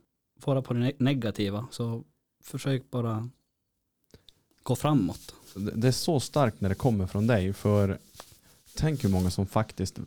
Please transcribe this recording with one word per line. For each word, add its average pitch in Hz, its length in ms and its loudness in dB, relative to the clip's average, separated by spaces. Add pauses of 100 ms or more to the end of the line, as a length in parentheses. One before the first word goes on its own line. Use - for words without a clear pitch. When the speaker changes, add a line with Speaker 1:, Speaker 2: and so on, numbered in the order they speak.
(460)
Speaker 1:
vara 131 160 0
på 123 120 -6
det 120 60 0
ne-, 123 200 0
negativa. 113 720 0
Så 117 320 -6 (380)
försök 135 500 -4
bara 117 380 -4 (1300)
gå 123 120 0
framåt. - 600 0 (200)
Speaker 2:
Det, 101 160 -6
det 113 160 0
är 131 40 6
så 147 280 0
starkt 127 420 0
när 95 80 2
det 95 60 0
kommer 104 320 2
från 104 200 0
dig, 98 260 2
för 101 460 2 (760)
tänk 151 280 0
hur 101 60 2
många 92 200 2
som 95 160 -2
faktiskt - 600 -4